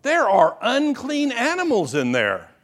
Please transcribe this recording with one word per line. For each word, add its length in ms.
There 260
are 320
unclean 680
animals 640
in 160
there. 400